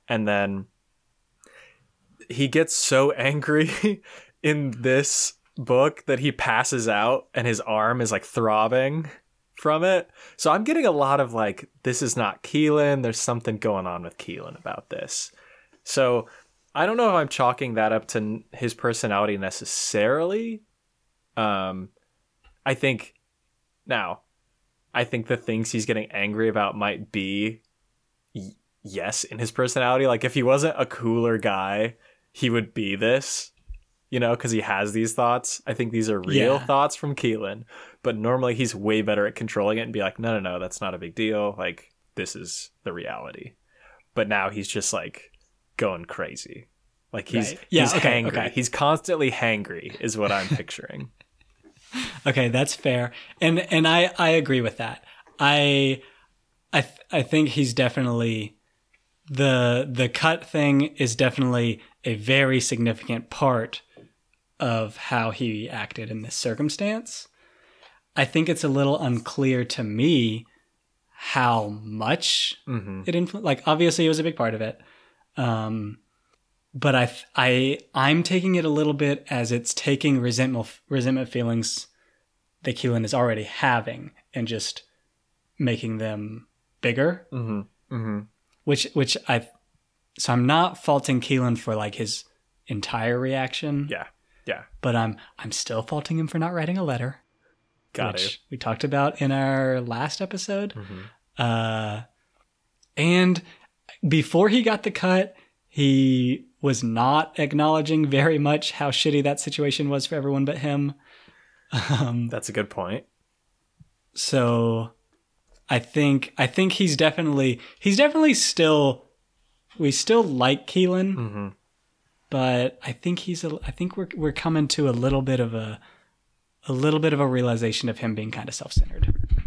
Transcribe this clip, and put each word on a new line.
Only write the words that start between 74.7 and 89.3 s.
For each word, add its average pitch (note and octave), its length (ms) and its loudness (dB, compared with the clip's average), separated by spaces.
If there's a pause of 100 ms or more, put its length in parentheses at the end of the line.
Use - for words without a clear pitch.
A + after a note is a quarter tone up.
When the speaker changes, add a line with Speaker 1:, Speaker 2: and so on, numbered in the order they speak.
Speaker 2:
Um, A2 600 -2 (760)
but C3+ 220 2
I, B2 100 4
th-, - 200 -6 (100)
I, B2+ 440 2 (140)
I'm D3 300 2
taking F#3 320 0
it E3+ 100 2
a D#3 40 0
little D3+ 240 2
bit C#3+ 360 0
as A#2+ 220 -2
it's A#2+ 240 -2
taking C#3 440 2
resentment, B2 480 0 (220)
resentment C3 400 0
feelings A#2 560 -2 (800)
that B2 140 -4
Keelan A#2 260 0
is G#2 100 -4
already A#2 300 2
having A#2+ 680 -2 (220)
and A#2+ 140 -4
just - 360 -8 (760)
making A#2 380 -2
them A2 500 -8 (340)
bigger. C#3 500 0
Speaker 1:
Mm-hmm. A2+ 300 -4 (320)
Mm-hmm. A2 260 -4 (440)
Speaker 2:
Which, - 300 0
which - 240 0 (100)
I, A#2+ 220 0 (680)